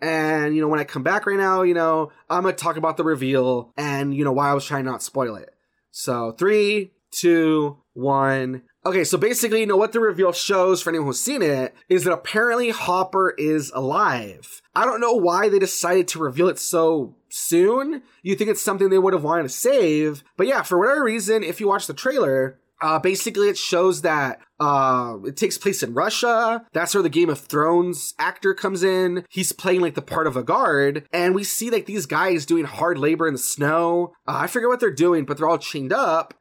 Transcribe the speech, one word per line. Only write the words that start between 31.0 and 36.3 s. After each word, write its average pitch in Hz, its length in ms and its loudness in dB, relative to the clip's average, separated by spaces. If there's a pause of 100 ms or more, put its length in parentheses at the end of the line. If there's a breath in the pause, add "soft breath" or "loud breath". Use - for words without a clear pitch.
And 175 220 2
we 196 120 -2
see, 226 240 -6
like, 226 160 0
these 196 200 -6
guys 160 400 0
doing 160 200 2
hard 160 320 -2
labor 160 300 0
in 151 60 -2
the 123 60 -6
snow. 170 720 0 (140)
Uh, 135 120 -4
I 160 80 -2
forget 240 200 -2
what 247 140 0
they're 214 100 2
doing, 160 340 2
but 143 120 -6
they're 156 100 0
all 165 100 2
chained 143 360 -6
up. 180 480 -2